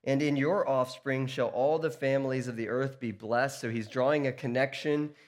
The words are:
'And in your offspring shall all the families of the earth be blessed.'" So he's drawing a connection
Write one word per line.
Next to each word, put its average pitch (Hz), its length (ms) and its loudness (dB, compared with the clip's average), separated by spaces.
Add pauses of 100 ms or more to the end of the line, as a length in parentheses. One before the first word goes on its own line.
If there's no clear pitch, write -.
'And 139 180 2
in 147 140 2
your 156 320 2
offspring 131 580 0
shall 131 220 0
all 147 300 2
the 160 120 0
families 135 580 0
of 117 80 -6
the 113 120 -4
earth 131 320 -2
be 117 100 -2
blessed.'" 117 500 -2
So 120 100 -4
he's 113 180 -4
drawing 139 380 2
a 127 60 0
connection 143 800 -2 (140)